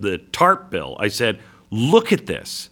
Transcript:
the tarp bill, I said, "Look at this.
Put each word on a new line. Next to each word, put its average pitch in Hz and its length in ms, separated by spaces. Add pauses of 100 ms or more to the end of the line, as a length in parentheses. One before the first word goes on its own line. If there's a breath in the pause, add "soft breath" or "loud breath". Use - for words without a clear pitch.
the 95 180
tarp 185 500
bill, 69 300
I 107 80
said, 107 320 (320 soft breath)
"Look 160 420
at - 140
this. - 460